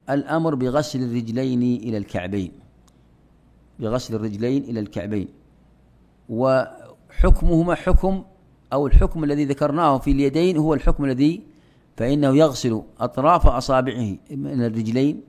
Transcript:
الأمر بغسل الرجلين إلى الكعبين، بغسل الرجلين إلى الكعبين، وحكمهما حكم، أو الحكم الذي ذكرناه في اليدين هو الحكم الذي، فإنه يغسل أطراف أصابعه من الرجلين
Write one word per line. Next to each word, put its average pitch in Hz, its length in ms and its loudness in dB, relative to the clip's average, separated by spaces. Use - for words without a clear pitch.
الأمر 151 440 -2
بغسل 127 480 -4
الرجلين 120 600 -4
إلى 120 340 -2
الكعبين، 95 560 -6
بغسل 113 360 -4
الرجلين 110 480 -4
إلى 120 180 -8
الكعبين، 101 480 -6
وحكمهما 160 1500 2
حكم، 185 500 2
أو 139 140 -2
الحكم - 380 4
الذي 147 200 0
ذكرناه 143 540 0
في - 120 -2
اليدين 143 460 2
هو 156 180 2
الحكم 139 300 2
الذي، 139 380 0
فإنه 135 400 2
يغسل 127 460 2
أطراف 139 460 2
أصابعه 127 680 0
من 139 340 -6
الرجلين 113 640 -2